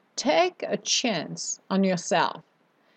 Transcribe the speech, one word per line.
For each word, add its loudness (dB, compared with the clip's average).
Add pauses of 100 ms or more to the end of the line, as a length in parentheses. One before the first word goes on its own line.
(160)
Take 2
a -2
chance -4 (100)
on 2
yourself 0 (540)